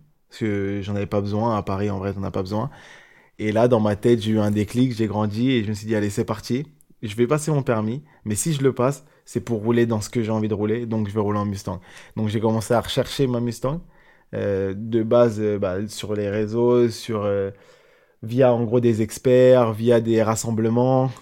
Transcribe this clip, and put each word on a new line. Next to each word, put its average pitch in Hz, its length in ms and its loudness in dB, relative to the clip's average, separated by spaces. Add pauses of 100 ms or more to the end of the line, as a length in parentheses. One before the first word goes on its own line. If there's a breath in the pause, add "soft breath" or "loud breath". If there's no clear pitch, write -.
(300)
Parce - 120 -14
que 101 420 -2
j'en 101 120 -6
avais 101 100 -4
pas 101 160 -2
besoin. 104 360 -2
À 98 60 -4
Paris, 101 260 -2
en 98 100 -4
vrai, 98 140 -4
t'en 98 80 -8
as 95 100 -6
pas 98 120 -4
besoin. 107 260 -4 (720 loud breath)
Et 107 140 -2
là, 117 160 4
dans 120 100 4
ma 104 160 2
tête, 117 260 2
j'ai 107 100 -2
eu 107 80 2
un 104 120 2
déclic, 113 440 0
j'ai 110 120 -2
grandi 107 440 -2
et 120 120 2
je 101 60 -6
me 107 40 -2
suis 104 140 -10
dit, « 110 80 0
Allez, 104 160 0
c'est 110 140 -2
parti. 123 420 -4 (340)
Je 104 140 -8
vais 120 120 2
passer 151 220 -2
mon 143 140 0
permis. 113 400 -2 (220 soft breath)
Mais 107 100 -4
si 165 180 -2
je 135 80 -2
le 135 120 4
passe, 135 320 -2 (200 soft breath)
c'est - 140 -6
pour 110 240 -4
rouler 117 220 2
dans 113 160 0
ce - 80 -10
que 120 120 -2
j'ai 107 100 -2
envie 107 180 -2
de 110 40 -2
rouler. 110 320 -2
Donc, 110 220 -2
je 101 60 -8
vais 110 80 0
rouler 104 180 0
en 104 60 -2
Mustang. » 98 340 -6 (380 loud breath)
Donc, 110 100 -2
j'ai 104 140 -2
commencé 113 320 0
à 113 80 4
rechercher - 440 -2
ma 123 140 -2
Mustang. 127 420 -6 (520 soft breath)
Euh, 98 420 -2
de 113 280 -2
base, 117 360 4
euh, 104 200 0
bah, 92 160 -2 (120)
sur 104 280 -8
les 104 120 -2
réseaux, 117 600 2
sur, 107 340 -6
euh, 101 280 -2 (720 soft breath)
via 123 280 4
en 120 120 2
gros 117 160 2
des 117 240 2
experts, 127 680 6
via 113 280 4
des 110 220 2
rassemblements. 117 880 2 (100)